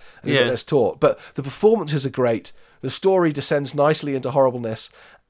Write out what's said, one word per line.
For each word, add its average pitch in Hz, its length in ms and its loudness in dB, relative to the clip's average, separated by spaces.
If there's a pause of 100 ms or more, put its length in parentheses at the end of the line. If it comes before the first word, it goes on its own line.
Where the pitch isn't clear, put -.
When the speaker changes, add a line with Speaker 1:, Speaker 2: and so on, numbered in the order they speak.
(220)
Speaker 1:
and - 100 -8
a - 40 0
bit 131 100 4
Speaker 2:
Yeah. 120 60 -2
Speaker 1:
less 120 120 -4
taut. 113 360 0
But 139 200 2 (140)
the 143 100 -8
performances 151 600 0
are 131 60 -4
great. 120 400 -2 (300)
The 131 100 -6
story 185 420 2
descends 139 400 -2
nicely 147 420 0
into 131 140 -4
horribleness, 123 640 0 (380)